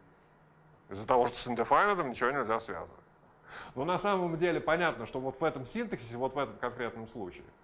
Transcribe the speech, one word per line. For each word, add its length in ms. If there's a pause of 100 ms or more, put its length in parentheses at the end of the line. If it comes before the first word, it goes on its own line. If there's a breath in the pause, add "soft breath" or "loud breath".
(880)
Из-за 160
того, 220
что 100
с 100
undefined 640
ничего 220
нельзя 280
связывать. 440 (720 loud breath)
Но 100
на 140
самом 380
деле 220
понятно, 460
что 140
вот 200
в 40
этом 240
синтаксисе, 500
вот 160
в 60
этом 180
конкретном 500
случае, 380 (180)